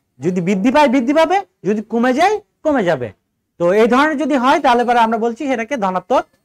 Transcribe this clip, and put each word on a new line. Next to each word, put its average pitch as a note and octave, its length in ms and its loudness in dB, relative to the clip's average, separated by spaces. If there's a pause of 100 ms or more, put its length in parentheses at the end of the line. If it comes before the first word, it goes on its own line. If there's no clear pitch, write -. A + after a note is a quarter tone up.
(200)
যদি F3+ 200 -2
বৃদ্ধি F#3+ 300 0
পায় D4 180 4
বৃদ্ধি B3 240 0
পাবে, D#4+ 320 0 (200)
যদি G#3 180 -2
কমে A#3 320 -2
যায় F#4+ 260 0 (220)
কমে C#4 220 0
যাবে। C3 280 -4 (460)
তো F3 140 2
এই G#3+ 140 4
ধরনের C4+ 320 0
যদি D4 180 -2
হয়, C4+ 240 2
তাহলে B3 240 2
পরে A#3+ 140 2
আমরা A3+ 200 0
বলছি A#3 280 -4
সেটাকে B3+ 300 -4
ধনাত্মক G3 480 -2 (200)